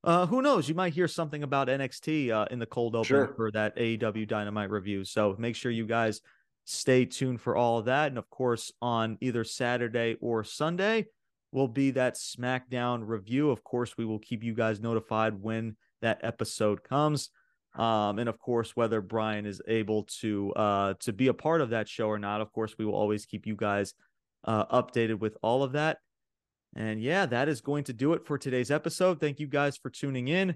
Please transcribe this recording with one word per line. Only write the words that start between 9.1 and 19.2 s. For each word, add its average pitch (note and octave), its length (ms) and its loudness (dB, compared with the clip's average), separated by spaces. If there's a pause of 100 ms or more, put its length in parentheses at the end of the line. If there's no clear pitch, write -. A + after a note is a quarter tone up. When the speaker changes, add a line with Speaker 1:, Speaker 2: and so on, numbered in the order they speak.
Speaker 1:
either A#2+ 240 0
Saturday A#2+ 760 0
or A2+ 240 -2
Sunday G3 600 0 (460)
will C3+ 160 2
be C3+ 240 2
that B2+ 220 2
SmackDown B2 920 -4
review. A2+ 460 0
Of A#2+ 140 -2
course, A#2+ 340 -4
we A#2 60 -2
will A2 160 -2
keep A2+ 240 -8
you A2+ 100 -2
guys A2 260 0
notified A2 600 0
when A2+ 340 -4 (240)
that A2+ 220 0
episode G#2+ 640 -2
comes. D3 460 0 (440)
Um, G#2+ 440 2
and A#2 100 -2
of A2 100 -6
course, A#2 380 -2
whether A2+ 240 2
Brian G#2+ 460 -2